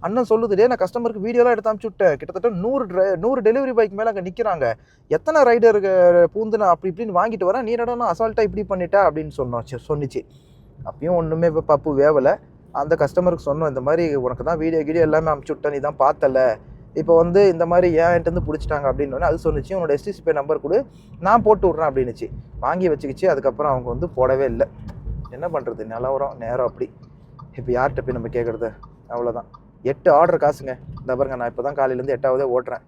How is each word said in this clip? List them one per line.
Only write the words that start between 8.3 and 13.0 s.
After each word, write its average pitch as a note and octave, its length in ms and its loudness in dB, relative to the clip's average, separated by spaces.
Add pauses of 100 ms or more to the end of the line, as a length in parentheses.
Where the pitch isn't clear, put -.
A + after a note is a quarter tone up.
இப்படி G#3 100 -4
பண்ணிட்ட?" F3+ 240 -4
அப்படின்னு D#3 440 2
சொன்னோம், A#2+ 280 -4
சரி, B2+ 240 -12
சொன்னிச்சு. C#3+ 380 -6 (580)
அப்பயும் E3+ 300 -4
ஒண்ணுமே E3 400 2
இப்ப D#3 220 2
பப்பு C#3+ 100 -2
வேவல. D3 520 4 (340)
அந்த D3+ 260 0
கஸ்டமருக்கு E3+ 480 0